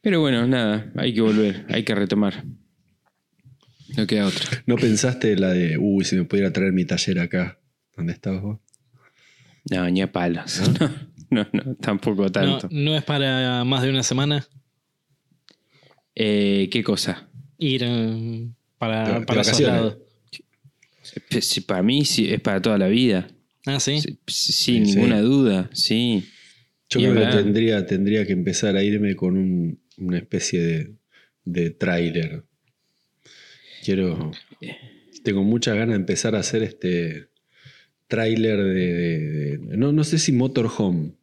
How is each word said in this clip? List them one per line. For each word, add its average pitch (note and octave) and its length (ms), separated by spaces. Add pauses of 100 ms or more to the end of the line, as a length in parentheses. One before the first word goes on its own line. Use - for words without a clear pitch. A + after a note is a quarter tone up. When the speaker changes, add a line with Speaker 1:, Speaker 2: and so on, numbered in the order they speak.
Speaker 1:
Pero F#3 200
bueno, B2+ 280
nada, A2 480
hay A#2+ 180
que A2 60
volver, G#2+ 480
hay A2 160
que A2 100
retomar. G2+ 500 (1500)
No A2 100
queda G#2 200
otra. - 400
Speaker 2:
¿No A#2+ 100
pensaste A#2 600
la F#2 160
de, E2+ 260
"Uy, G2 260
si F#2+ 120
me F2+ 80
pudiera G2 280
traer F#2+ 200
mi F#2 120
taller F2 360
acá, F2+ 400 (360)
donde E2+ 180
estabas F#2+ 280
vos"? G#2 160 (1120)
Speaker 1:
No, F2+ 180
ni F#2 140
a F#2 80
palos. F2 500 (200)
Speaker 2:
¿No? D#3 140
Speaker 1:
<laughs> - 180 (200)
No, G#2+ 180
no, - 140
no, C3 120
tampoco G2+ 480
Speaker 3:
No, F#2+ 80
Speaker 1:
tanto. G2 380
Speaker 3:
¿no D3+ 240
es D3 100
para C3 600
más C3 180
de C3 60
una C3 140
semana? C#3 440 (1700)
Speaker 1:
Eh, G2+ 560
¿qué A#2 120
cosa? - 460 (300)
Speaker 3:
Ir, C3 260
eh, A2+ 640 (300)
para, A2 360
Speaker 2:
De, A#2 60
de A2+ 60
Speaker 3:
para A2+ 140
esos - 200
Speaker 2:
vacaciones. B2+ 160
Speaker 3:
lados. A2 220 (1300)
Speaker 1:
Pe-, A3+ 100
sí, - 220
para F#2 200
mí C3 220
sí, A2+ 280
es A2 80
para F#2+ 200
toda G#2 180
la F#2+ 100
vida. G#2+ 400 (380)
Speaker 3:
Ah, C3+ 140
¿sí? D3 200
Speaker 1:
Sí, D3 260
sí, - 260
sin A#2 340
Speaker 2:
Sí, G2+ 80
Speaker 1:
ninguna A2+ 260
Speaker 2:
sí. - 40
Speaker 1:
duda, A2+ 480
sí. A2+ 520 (680)
Speaker 2:
Yo B2 100
Speaker 1:
Ni B2+ 60
Speaker 2:
creo B2+ 100
que A2 80
Speaker 1:
hablar. G#2 200
Speaker 2:
tendría, G#2 420
tendría G2+ 400
que G2 80
empezar F#2 420
a G2 80
irme G#2 320
con F#2 220
un, F2+ 420 (160)
una F2+ 220
especie - 420
de, E2 320 (520)
de E2+ 260
tráiler. E2+ 760 (1400)
Quiero, F2 480 (920)
tengo G2 200
muchas A#2 320
ganas A#2 180
de G2+ 60
empezar G2 360
a G2+ 40
hacer A2 220
este E2+ 640 (800)
tráiler A2 560
de, F#2+ 120
de, E2+ 560 (280)
de, - 200
no, C#3 140
no D3+ 120
sé D#3+ 140
si D#3 140
motorhome. A2+ 800 (100)